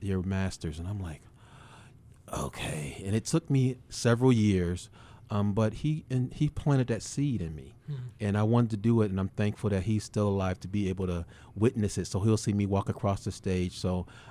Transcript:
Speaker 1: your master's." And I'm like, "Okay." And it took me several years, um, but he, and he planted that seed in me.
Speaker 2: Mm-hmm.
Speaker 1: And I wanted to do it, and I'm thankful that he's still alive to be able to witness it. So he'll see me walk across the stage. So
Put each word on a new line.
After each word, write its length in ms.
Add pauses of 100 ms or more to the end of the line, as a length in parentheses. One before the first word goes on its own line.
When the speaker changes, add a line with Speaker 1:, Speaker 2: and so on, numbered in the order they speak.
Speaker 1:
your 220
master's." 560
And 100
I'm 100
like, 220 (1120)
"Okay." 720
And 100
it 100
took 260
me 260 (120)
several 440
years, 560 (420)
um, 220
but 220
he, 360
and 220
he 160
planted 400
that 140
seed 400
in 120
me. 200 (160)
Speaker 2:
Mm-hmm. 120 (180)
Speaker 1:
And 180
I 40
wanted 280
to 60
do 260
it, 80
and 100
I'm 80
thankful 420
that 140
he's 200
still 240
alive 320
to 80
be 200
able 180
to 180 (300)
witness 440
it. 80
So 140
he'll 160
see 160
me 140
walk 220
across 360
the 80
stage. 460
So 280 (240)